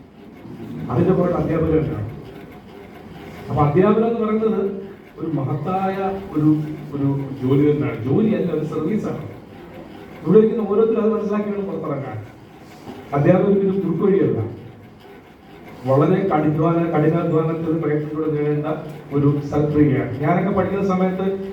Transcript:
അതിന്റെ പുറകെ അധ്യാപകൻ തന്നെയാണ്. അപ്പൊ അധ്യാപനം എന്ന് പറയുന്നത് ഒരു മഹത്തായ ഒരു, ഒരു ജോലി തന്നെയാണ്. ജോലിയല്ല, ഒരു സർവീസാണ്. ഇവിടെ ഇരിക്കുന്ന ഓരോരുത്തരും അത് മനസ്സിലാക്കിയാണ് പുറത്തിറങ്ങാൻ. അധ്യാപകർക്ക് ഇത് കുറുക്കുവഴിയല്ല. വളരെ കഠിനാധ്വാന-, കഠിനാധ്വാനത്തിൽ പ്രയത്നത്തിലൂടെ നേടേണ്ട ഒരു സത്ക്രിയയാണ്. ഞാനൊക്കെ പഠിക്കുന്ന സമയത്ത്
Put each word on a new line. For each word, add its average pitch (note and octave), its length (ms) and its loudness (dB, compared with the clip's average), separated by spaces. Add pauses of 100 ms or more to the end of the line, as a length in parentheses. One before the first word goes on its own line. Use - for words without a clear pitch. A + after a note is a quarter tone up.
(920)
അതിന്റെ F3+ 220 2
പുറകെ - 220 2
അധ്യാപകൻ D#3 440 0
തന്നെയാണ്. G#2+ 320 -2 (1400)
അപ്പൊ C3+ 140 0
അധ്യാപനം G#3 460 4
എന്ന് A3+ 120 -2
പറയുന്നത് G#3+ 640 0 (360)
ഒരു E3 80 -6
മഹത്തായ F#3+ 920 -2 (160)
ഒരു, D3+ 200 4 (400)
ഒരു C#3 240 0 (220)
ജോലി C#3+ 300 4
തന്നെയാണ്. A2+ 320 -2
ജോലിയല്ല, F3+ 480 2
ഒരു D#3 120 -2
സർവീസാണ്. - 640 -4 (1000)
ഇവിടെ F#3+ 120 8
ഇരിക്കുന്ന A3 300 4
ഓരോരുത്തരും G#3+ 340 2
അത് A3 100 4
മനസ്സിലാക്കിയാണ് G3+ 540 -2
പുറത്തിറങ്ങാൻ. C#3 600 -6 (880)
അധ്യാപകർക്ക് F#3 460 4
ഇത് F#3+ 220 0
കുറുക്കുവഴിയല്ല. D#3+ 840 0 (1200)
വളരെ E3 420 4
കഠിനാധ്വാന-, D#3+ 640 2
കഠിനാധ്വാനത്തിൽ D#3+ 840 2
പ്രയത്നത്തിലൂടെ D3+ 580 -2
നേടേണ്ട D3 360 0 (480)
ഒരു C#3+ 260 2
സത്ക്രിയയാണ്. D3 800 2
ഞാനൊക്കെ F3+ 380 2
പഠിക്കുന്ന G3 260 0
സമയത്ത് F#3 680 0